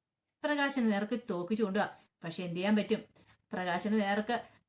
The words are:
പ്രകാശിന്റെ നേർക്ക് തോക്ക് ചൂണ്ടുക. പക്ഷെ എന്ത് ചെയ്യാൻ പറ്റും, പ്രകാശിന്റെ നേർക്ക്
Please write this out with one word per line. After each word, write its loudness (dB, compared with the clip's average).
പ്രകാശിന്റെ 2
നേർക്ക് -2
തോക്ക് -2
ചൂണ്ടുക. 2
പക്ഷെ -8
എന്ത് -4
ചെയ്യാൻ 2
പറ്റും, 2
പ്രകാശിന്റെ 0
നേർക്ക് 0